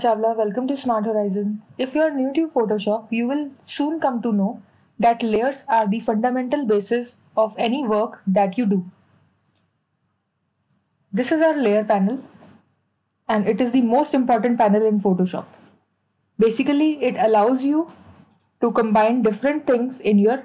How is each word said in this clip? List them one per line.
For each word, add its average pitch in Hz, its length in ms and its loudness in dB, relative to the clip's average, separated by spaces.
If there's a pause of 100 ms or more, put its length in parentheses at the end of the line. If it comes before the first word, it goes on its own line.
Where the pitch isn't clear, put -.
Chawla. 226 360 0
Welcome 220 320 -2
to 277 80 -2
Smart 226 300 -2
Horizon. 208 540 -2 (160)
If 262 200 -4
you 302 60 2
are 320 100 2
new 269 220 -2
to 320 160 0
Photoshop, 214 600 -2
you 233 160 -2
will 285 240 -4 (140)
soon 311 340 -4
come 254 240 -2
to 233 100 -2
know 202 300 -2 (340)
that 233 280 0
layers 226 440 -2
are 220 200 2
the 220 100 0
fundamental 247 680 -2
basis 220 580 -2 (140)
of 220 220 0
any 233 260 -2
work 214 440 -2
that 190 280 0
you 247 80 0
do. 190 200 0 (2250)
This 254 200 -2
is 311 100 2
our 320 140 2
layer 214 260 2
panel, 214 400 0 (1040)
and 214 200 0
it 214 120 0
is 247 120 0
the 254 100 4
most 240 320 2
important 240 420 2
panel 220 300 4
in 214 140 2
Photoshop. 185 460 -2 (920)
Basically, 285 640 0
it 247 160 0
allows 220 460 2
you 302 260 0 (720)
to 233 100 0
combine 220 520 2
different 269 440 -2
things 254 320 0
in 208 220 2
your 240 240 2